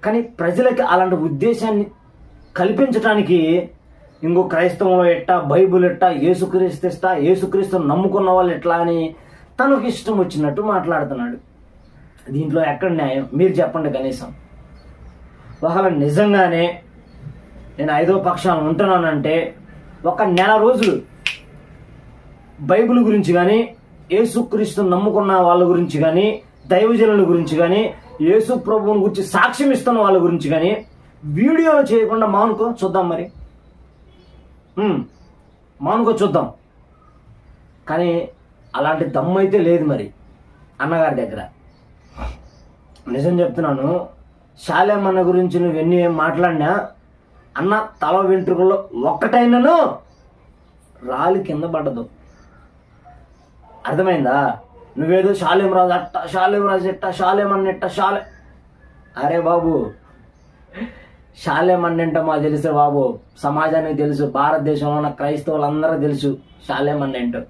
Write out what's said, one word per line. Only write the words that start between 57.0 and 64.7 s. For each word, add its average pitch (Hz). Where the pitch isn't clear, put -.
షాలేం 196
అన్న 196
ఎట్ట, 185
షాలే-, 185
అరే 156
బాబు, 160
షాలేం 170
అన్న 170
ఏంటో 160
మాకు 156
తెలుసే 151
బాబు, 143
సమాజానికి 156
తెలుసు, 147
భారతదేశంలో 147